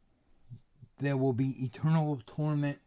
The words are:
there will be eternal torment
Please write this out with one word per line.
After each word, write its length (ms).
there 180
will 160
be 320
eternal 600
torment 600